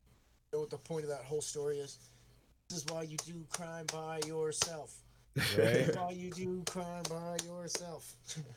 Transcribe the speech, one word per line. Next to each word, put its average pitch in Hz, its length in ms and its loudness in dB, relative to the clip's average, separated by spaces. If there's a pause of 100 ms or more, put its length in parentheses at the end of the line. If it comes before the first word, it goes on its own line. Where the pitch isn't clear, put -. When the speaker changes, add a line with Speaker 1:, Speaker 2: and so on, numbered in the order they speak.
(520)
Speaker 1:
You 151 40 4
know 151 60 2
what 147 80 -4
the 147 80 -4
point 156 260 0
of 147 60 0
that 135 140 0
whole 147 180 2
story 147 360 2
is? 143 200 -4 (720)
This 180 80 -4
is 139 80 -4
why 165 160 0
you 156 160 -4
do 165 320 -6
crime 165 420 -4
by 160 340 0
yourself. 160 680 0 (400)
Speaker 2:
Right. 104 200 4
Speaker 1:
This 120 340 8
is - 60 4
why 180 140 0
you 180 200 -4
do 185 380 0
crime 175 400 -4
by 170 360 -2
yourself. 170 720 -6 (100)
<laughs> 156 160 -6 (140)